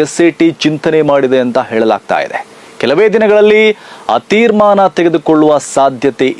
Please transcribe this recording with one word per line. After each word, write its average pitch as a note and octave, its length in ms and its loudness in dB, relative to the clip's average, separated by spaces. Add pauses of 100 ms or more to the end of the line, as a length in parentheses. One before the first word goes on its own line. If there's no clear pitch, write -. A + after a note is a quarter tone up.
ಎಸ್ - 220 -12
ಐ E3+ 40 4 (100)
ಟಿ E3 80 2 (160)
ಚಿಂತನೆ D#3 380 -2 (100)
ಮಾಡಿದೆ C3 340 0
ಅಂತ B2 120 -4 (140)
ಹೇಳಲಾಗ್ತಾ A2 540 -2
ಇದೆ. - 140 -10 (420)
ಕೆಲವೇ D3 240 0 (100)
ದಿನಗಳಲ್ಲಿ G#3+ 480 2 (500)
ಆ A#2+ 40 0 (140)
ತೀರ್ಮಾನ G#3 480 2 (180)
ತೆಗೆದುಕೊಳ್ಳುವ D#3+ 540 0 (220)
ಸಾಧ್ಯತೆ C3+ 540 -2 (120)